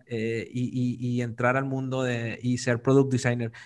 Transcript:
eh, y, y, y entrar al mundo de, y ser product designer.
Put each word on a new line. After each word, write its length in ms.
eh, 440
y, 480
y, 160
y 60
entrar 340
al 100
mundo 360
de, 400
y 160
ser 240
product 300
designer. 400